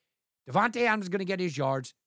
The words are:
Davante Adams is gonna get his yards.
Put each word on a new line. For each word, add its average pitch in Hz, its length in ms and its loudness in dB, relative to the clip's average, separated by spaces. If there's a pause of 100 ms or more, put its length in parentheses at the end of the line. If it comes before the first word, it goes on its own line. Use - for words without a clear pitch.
(500)
Davante 220 340 2
Adams 214 200 2
is 180 60 -8
gonna 190 140 -2
get 190 140 -2
his 175 180 -2
yards. 135 380 -2 (120)